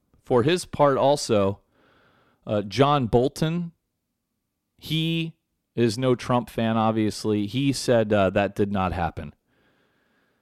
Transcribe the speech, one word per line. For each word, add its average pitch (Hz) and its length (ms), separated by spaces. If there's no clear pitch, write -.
for 123 200
his 170 240
part 143 320
also, 107 640
uh, 107 140
John 127 460
Bolton, 160 680
he 160 580
is 117 220
no 127 180
Trump 123 360
fan, 113 260
obviously. 110 720
He 131 260
said, 113 400
uh, 101 180
that 101 240
did 101 160
not 92 220
happen 80 420